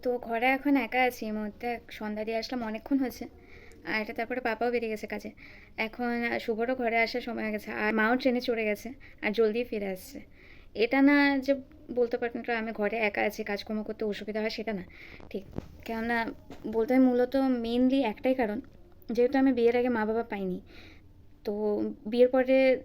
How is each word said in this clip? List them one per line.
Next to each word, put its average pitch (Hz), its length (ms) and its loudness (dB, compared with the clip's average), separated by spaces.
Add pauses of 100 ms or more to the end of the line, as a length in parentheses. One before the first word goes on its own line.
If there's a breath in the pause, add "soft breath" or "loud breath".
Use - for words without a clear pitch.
তো 247 240 -2
ঘরে 226 200 0 (100)
এখন 277 200 2 (100)
একা 247 220 0
আছি 247 180 -4
এই 214 100 -4
মুহূর্তে, 214 320 -6 (300)
সন্ধ্যা 214 280 -6
দিয়ে 226 160 -4
আসলাম, 247 260 -6
অনেকক্ষণ 220 360 -2
হয়েছে। 240 220 -8 (680 loud breath)
আর 220 100 -2
এটা 220 160 -8
তারপরে 240 300 -4
পাপাও 233 260 0
বেরিয়ে 226 180 -2
গেছে 214 200 -6
কাজে। 208 180 -8 (560 loud breath)
এখন 233 580 -4
শুভরও 233 300 -2
ঘরে 233 300 0
আসার 240 160 -4
সময় 226 220 -8
হয়ে 214 140 -4
গেছে, 208 140 -10 (120)
আর 214 160 0
মাও 220 220 4
ট্রেনে 247 280 2
চড়ে 226 220 -2
গেছে 208 180 -4 (340 loud breath)
আর 214 140 0
জলদি 226 340 2
ফিরে 202 240 -4
আসছে। - 240 -16 (560 loud breath)
এটা 226 240 2 (100)
না 285 300 6
যে 269 160 2 (440)
বলতে 240 220 0
পারেন 233 260 -4
তো 240 60 -4
আমি 226 200 -2
ঘরে 208 240 -2 (120)
একা 220 200 0
আছি, 208 120 -6 (100)
কাজকর্ম 214 320 -6
করতে 220 220 -6
অসুবিধা 208 360 -4
হয়, 220 100 -2
সেটা 220 280 -6
না। 175 40 -8 (480 loud breath)
ঠিক, 196 140 -8 (400)
কেননা 233 340 -2 (580)
বলতে 226 180 0
হয় 262 140 8
মূলত 247 280 2
mainly 254 640 2 (120)
একটাই 254 280 0
কারণ, 208 200 0 (560)
যেহেতু 254 220 4
আমি 269 140 6
বিয়ের 233 240 4
আগে 247 120 2
মা 233 200 0
বাবা 220 140 0
পাইনি, 196 380 -4 (840 loud breath)
তো 208 80 -2 (540)
বিয়ের 240 220 8
পরে 262 280 4 (280)